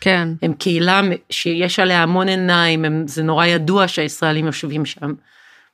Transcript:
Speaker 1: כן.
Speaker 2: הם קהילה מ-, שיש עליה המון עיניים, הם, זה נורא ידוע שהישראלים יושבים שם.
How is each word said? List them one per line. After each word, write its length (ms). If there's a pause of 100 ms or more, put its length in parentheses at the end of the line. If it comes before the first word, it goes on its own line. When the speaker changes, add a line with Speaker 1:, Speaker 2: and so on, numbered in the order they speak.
Speaker 1:
כן. 280 (120)
Speaker 2:
הם 120
קהילה 480
מ-, 100 (180)
שיש 500
עליה 240
המון 240
עיניים, 580
הם, 220
זה 160
נורא 220
ידוע 420
שהישראלים 580
יושבים 400
שם. 280 (600)